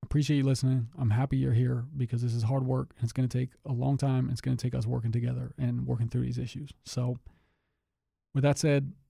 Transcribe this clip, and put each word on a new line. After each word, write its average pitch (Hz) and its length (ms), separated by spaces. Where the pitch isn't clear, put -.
Appreciate 147 360
you 139 40
listening. 131 460
I'm 123 120
happy 131 260
you're 131 160
here 123 340
because 123 240
this 120 140
is 117 80
hard 131 240
work, 127 300
and - 80
it's 113 80
gonna 131 160
take 127 240
a 143 80
long 131 240
time. 131 320
It's 127 120
gonna 127 160
take 123 180
us 120 120
working 117 260
together 123 440
and 123 300
working 117 220
through 123 140
these 123 160
issues. 120 320
So 123 340
with 135 80
that 143 160
said 143 340